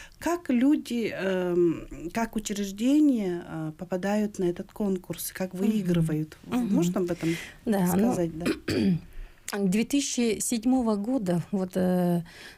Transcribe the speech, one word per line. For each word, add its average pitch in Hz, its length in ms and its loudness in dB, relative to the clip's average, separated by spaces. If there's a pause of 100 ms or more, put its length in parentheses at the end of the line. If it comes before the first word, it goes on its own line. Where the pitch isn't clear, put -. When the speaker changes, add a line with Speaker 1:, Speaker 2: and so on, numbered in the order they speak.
(200)
Speaker 1:
Как 349 300 -2
люди, 240 640 2
эм, 175 760 2 (260)
как 226 240 -2
учреждения, 208 1080 2
э, 160 320 -8
попадают 202 600 -2
на 190 60 0
этот 175 260 -2
конкурс, 190 600 -4
как 185 200 -6
Speaker 2:
Мгм. 185 100 -4
Speaker 1:
выигрывают? 170 760 0 (100)
Speaker 2:
Мгм. 226 280 0
Speaker 1:
Можно 180 260 2
об 175 100 -2
этом 165 260 -2 (280)
Speaker 2:
Да, 190 300 2
ну, 220 160 4
Speaker 1:
сказать, 175 280 0
да? 170 60 -6 (220)
Speaker 2:
<clears throat> - 920 -2
Две 202 280 2
тысячи 240 540 0
седьмого 233 560 2
года 202 460 0 (100)
вот, 185 240 -2
э, 180 480 2 (340)